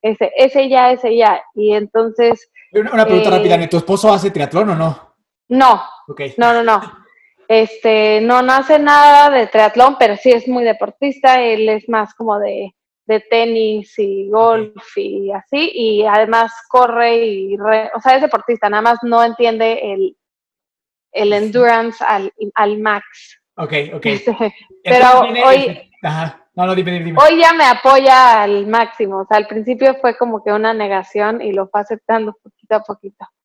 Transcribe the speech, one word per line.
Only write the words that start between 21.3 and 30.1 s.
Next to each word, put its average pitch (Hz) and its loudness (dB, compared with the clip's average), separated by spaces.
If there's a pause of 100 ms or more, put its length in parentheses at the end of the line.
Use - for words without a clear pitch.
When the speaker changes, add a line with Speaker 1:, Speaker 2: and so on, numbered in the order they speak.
Speaker 1:
endurance 233 -2
al, 196 -4 (220)
al 214 -2
max. - -8 (160)
Speaker 2:
Ok, 156 -10 (220)
ok. 147 -10
Speaker 1:
Este, 220 -4
Speaker 2:
Entonces 214 -6 (300)
Speaker 1:
pero 247 4
Speaker 2:
viene 240 -2
Speaker 1:
hoy 269 4
Speaker 2:
el, - -12 (120)
ajá. 160 -8 (100)
No, 180 -4
no, 185 -2
dime, 180 -4
dime, 175 -6
dime. 170 -4
Speaker 1:
hoy 311 4
ya 330 4
me 320 2
apoya 262 6
al 202 -2
máximo. 214 -4
O 190 -8
sea, 214 0
al 208 -2
principio 247 -2
fue 240 -2